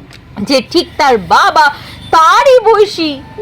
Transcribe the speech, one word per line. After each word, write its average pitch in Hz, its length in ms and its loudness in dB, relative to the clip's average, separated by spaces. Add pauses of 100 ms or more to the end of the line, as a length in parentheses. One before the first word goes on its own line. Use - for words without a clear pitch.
(400)
যে 254 300 -2
ঠিক - 260 -4
তার 269 220 2
বাবা 285 560 0 (360)
তারই 453 500 4
বয়সী 392 600 -2 (220)